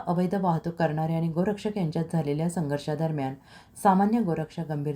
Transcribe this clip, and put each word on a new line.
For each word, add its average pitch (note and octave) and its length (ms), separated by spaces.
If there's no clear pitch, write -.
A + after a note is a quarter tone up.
अवैध F3+ 280
वाहतूक E3+ 400
करणारे D#3+ 400
आणि E3 140
गोरक्षक G#3 500
यांच्यात E3 340
झालेल्या D3+ 380
संघर्षादरम्यान D3 840
सामान्य G#3 380
गोरक्षक D#3+ 480
गंभीर D3 280